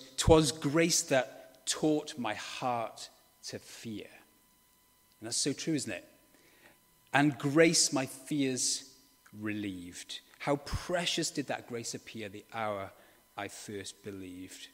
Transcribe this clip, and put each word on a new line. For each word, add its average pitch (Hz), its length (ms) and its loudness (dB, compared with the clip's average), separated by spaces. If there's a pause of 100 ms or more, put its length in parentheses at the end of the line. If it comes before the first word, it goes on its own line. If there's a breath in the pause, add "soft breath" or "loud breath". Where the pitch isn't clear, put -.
(180)
"'Twas 160 340 8
grace 165 520 2
that - 640 0
taught 151 540 0
my 110 160 -2
heart - 760 -4 (380)
to 113 100 -10
fear." - 480 -12 (1120)
And 107 80 -12
that's 113 100 -4
so 143 160 2
true, - 200 -2
isn't 120 180 -2
it? 87 140 -6 (1080 soft breath)
"And 143 260 4
grace 165 520 6
my 135 140 0
fears - 880 -2 (460)
relieved. 101 800 -6 (200)
How 143 180 2
precious - 760 -2
did 143 160 -4
that 113 200 -6
grace 117 280 -8
appear 110 340 -10
the 104 240 -14
hour 104 380 -4 (440 soft breath)
I 101 120 -6
first - 560 -12
believed." 92 720 -12